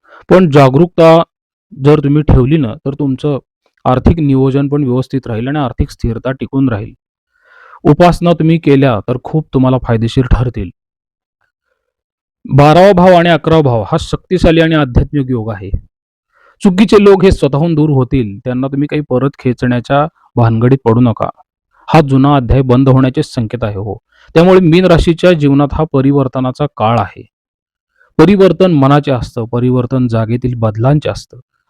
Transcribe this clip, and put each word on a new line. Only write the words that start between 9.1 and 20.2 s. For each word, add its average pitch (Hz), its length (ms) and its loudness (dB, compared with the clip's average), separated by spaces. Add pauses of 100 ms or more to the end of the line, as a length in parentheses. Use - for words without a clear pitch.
खूप - 300 -6
तुम्हाला 131 300 0
फायदेशीर 117 480 -2
ठरतील. 110 380 -4 (1800)
बारावा 156 380 6
भाव 185 220 4
आणि 170 160 2
अकरावा 160 320 0
भाव 120 200 0
हा 156 180 -4
शक्तिशाली 165 640 -2
आणि 160 140 0
आध्यात्मिक 139 540 -2
योग 113 220 -6
आहे. 98 180 -12 (920)
चुकीचे 202 400 4
लोक 196 200 4
हे 190 80 4
स्वतःहून 151 440 -2
दूर 151 140 0
होतील, 123 500 -2
त्यांना 127 280 -6
तुम्ही 139 200 -4
काही 151 220 -6
परत 127 200 -2 (100)
खेचण्याच्या 127 680 -2 (280)